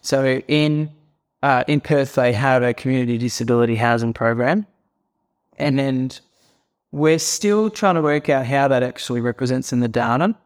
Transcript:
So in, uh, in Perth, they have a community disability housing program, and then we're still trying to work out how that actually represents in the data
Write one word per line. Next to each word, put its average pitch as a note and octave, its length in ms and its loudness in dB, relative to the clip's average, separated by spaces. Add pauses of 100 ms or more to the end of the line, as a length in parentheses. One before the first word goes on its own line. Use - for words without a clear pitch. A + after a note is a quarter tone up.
So C3+ 460 0
in, D3+ 420 0 (540)
uh, C3 240 2
in D3 120 2
Perth, C#3 360 0
they B2 180 2
have C3 300 2
a B2 100 0
community B2 460 -2
disability A#2+ 560 0
housing A#2 380 0
program, B2 520 0 (960)
and C#3 180 0
then C3 320 -2 (800)
we're D#3 280 2
still G#3 500 0
trying G3 260 0
to E3 60 0
work D3 280 0
out C3+ 160 2
how C#3 240 2
that B2+ 120 2
actually B2 380 -4
represents B2 540 -4
in B2 80 2
the A#2+ 60 0
data A#2+ 460 0 (120)